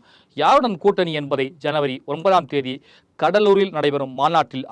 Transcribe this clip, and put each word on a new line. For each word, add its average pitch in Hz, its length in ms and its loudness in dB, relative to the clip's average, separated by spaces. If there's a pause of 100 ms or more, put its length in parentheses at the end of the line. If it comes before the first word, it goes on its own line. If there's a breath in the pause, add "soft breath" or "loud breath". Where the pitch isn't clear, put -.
(380 soft breath)
யாருடன் 214 460 2
கூட்டணி 185 380 0
என்பதை 139 260 -2 (180)
ஜனவரி 143 300 -2 (180)
ஒன்பதாம் 165 380 0
தேதி 131 240 -4 (440 soft breath)
கடலூரில் 196 580 2
நடைபெறும் 143 420 -2
மாநாட்டில் 143 520 0